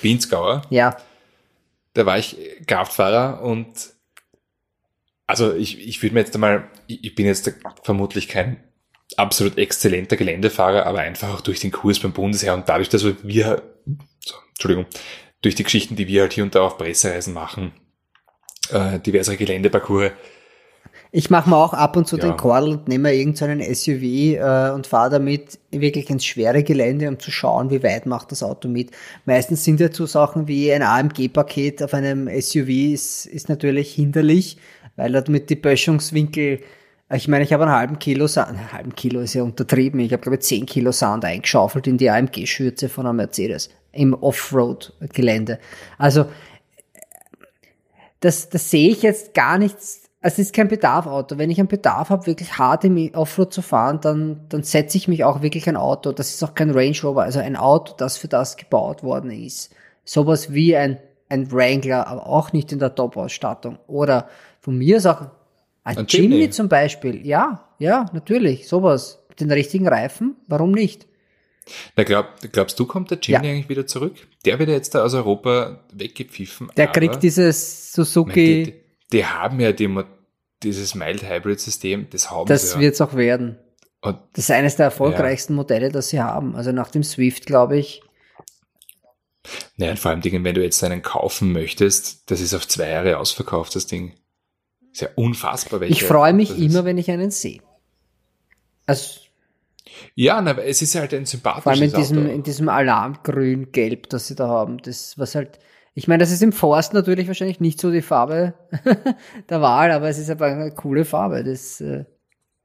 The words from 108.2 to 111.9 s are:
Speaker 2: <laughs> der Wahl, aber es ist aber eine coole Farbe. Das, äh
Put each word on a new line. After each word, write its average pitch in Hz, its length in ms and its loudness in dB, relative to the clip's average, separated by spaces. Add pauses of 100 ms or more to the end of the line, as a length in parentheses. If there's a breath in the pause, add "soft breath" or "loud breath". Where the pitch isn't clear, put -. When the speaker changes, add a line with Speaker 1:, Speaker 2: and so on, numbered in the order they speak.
Speaker 2:
<laughs> 233 440 0 (340 loud breath)
der 160 120 -2
Wahl, 143 300 6
aber 151 180 0
es 147 80 -2
ist 151 140 -6
aber 156 160 0
eine 151 260 -4
coole 151 320 -2
Farbe. 151 380 -2
Das, 131 380 -8
äh 143 240 -8 (600)